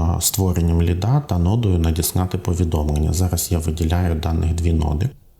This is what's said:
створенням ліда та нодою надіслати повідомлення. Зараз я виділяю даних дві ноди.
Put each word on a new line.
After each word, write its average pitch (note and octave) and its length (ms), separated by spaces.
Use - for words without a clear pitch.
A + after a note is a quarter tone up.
створенням E2+ 640
ліда F#2+ 380
та F2+ 180
нодою F#2 400
надіслати E2 600
повідомлення. D#2 720
Зараз F2 400
я F2 60
виділяю E2 560
даних E2 400
дві E2+ 180
ноди. D2+ 380